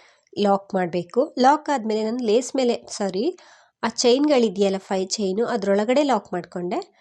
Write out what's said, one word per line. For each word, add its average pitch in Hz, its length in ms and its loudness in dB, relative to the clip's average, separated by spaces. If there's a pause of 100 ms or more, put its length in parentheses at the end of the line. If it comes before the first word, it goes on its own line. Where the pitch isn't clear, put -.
(380)
ಲಾಕ್ 196 360 0
ಮಾಡ್ಬೇಕು. 180 640 -2
ಲಾಕ್ 294 320 2
ಆದ್ಮೇಲೆ 220 340 -2
ನಾನು 233 220 -4
ಲೇಸ್ 233 300 0
ಮೇಲೆ, 247 300 -2
ಸಾರಿ, 208 500 -4 (460)
ಆ 233 60 -2
ಚೈನ್‌ಗಳಿದೆಯಲ್ಲ 233 920 2
ಫೈವ್ 190 300 -4
ಚೈನು, 202 380 -2
ಅದ್ರೊಳಗಡೆ 214 560 0
ಲಾಕ್ 247 300 0
ಮಾಡ್ಕೊಂಡೆ. 180 440 -6 (240)